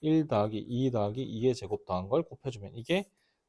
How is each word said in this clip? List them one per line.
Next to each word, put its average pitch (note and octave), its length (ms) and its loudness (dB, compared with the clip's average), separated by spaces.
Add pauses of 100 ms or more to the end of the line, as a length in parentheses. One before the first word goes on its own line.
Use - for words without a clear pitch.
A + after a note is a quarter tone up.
일 D#3 260 4
더하기 G#2+ 320 2
이 B2 320 0
더하기 A2 320 0
이의 A#2+ 320 2
제곱 G2+ 300 -6
더한 F#2 240 -2
걸 D3+ 140 2
곱해주면 A2 520 -10
이게 E3+ 340 -2 (400)